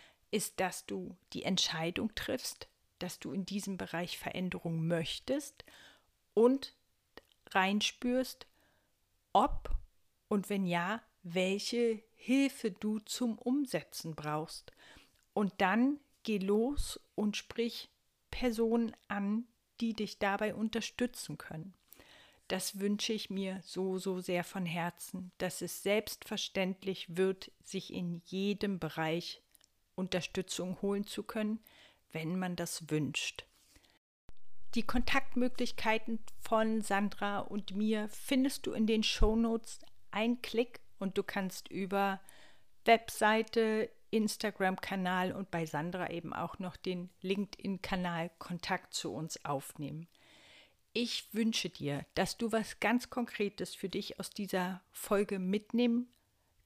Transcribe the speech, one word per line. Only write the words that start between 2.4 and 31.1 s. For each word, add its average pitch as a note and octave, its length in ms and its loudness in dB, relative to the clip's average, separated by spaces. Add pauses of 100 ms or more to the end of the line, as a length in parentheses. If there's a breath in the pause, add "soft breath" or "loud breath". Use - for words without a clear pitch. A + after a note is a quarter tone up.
dass - 220 -6
du - 120 -8
in F3+ 140 -4
diesem G3 300 -6
Bereich E3+ 420 -6
Veränderung E3+ 720 -2
möchtest - 760 -2 (680 loud breath)
und B3+ 400 6 (760)
reinspürst, G#3+ 960 0 (840 soft breath)
ob - 380 4 (560)
und G3 240 0
wenn G3 160 0
ja, F3+ 340 0 (220)
welche G3+ 800 0 (220)
Hilfe C4 460 2
du G#3+ 300 -2
zum A3+ 380 -2
Umsetzen A#3+ 760 -2
brauchst. D3+ 580 -6 (640 loud breath)
Und G3+ 240 2
dann A#3 420 4 (220)
geh G#3+ 160 0
los G#3+ 600 2 (160)
und G#3 220 0
sprich - 540 -4 (400)
Personen A#3 680 2 (120)
an, G3+ 380 0 (320)
die A3+ 140 0
dich G#3 260 -4
dabei G3+ 360 2
unterstützen A3 840 -4
können. E3 380 -10 (720 loud breath)
Das F#3 320 -4
wünsche G#3 320 0
ich G#3+ 160 -4
mir F#3+ 340 -4
so, F#3 360 -2
so F#3 220 -2
sehr F3 220 0
von F#3 220 -4
Herzen, F3 720 -6
dass F#3 240 -4
es - 220 -8
selbstverständlich F#3+ 1300 -2
wird, F#3+ 360 0 (120)
sich - 300 -8
in F3 320 -4
jedem G3 540 -2
Bereich D#3+ 640 -2 (520)
Unterstützung F#3 840 -4
holen G3+ 260 0
zu - 180 -6